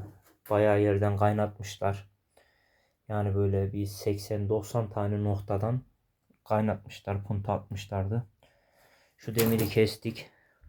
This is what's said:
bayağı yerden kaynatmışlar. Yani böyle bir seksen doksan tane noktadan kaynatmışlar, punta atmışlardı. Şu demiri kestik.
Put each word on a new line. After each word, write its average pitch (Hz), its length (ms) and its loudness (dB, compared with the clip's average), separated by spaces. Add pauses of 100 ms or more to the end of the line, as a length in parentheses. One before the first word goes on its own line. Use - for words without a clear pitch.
(500)
bayağı 104 300 4
yerden 104 360 4
kaynatmışlar. 104 920 0 (1000)
Yani 104 260 0
böyle 98 380 2
bir 101 140 -4
seksen 101 640 -4
doksan 107 420 -2
tane 104 340 -2
noktadan 104 580 -2 (640)
kaynatmışlar, 101 800 -2
punta 104 280 -4
atmışlardı. 101 720 -4 (920)
Şu - 180 -10
demiri 113 340 2
kestik. 110 600 0 (380)